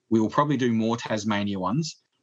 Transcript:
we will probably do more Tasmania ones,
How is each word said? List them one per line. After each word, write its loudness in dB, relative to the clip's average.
we 4
will 2
probably 2
do 2
more 0
Tasmania -2
ones, -2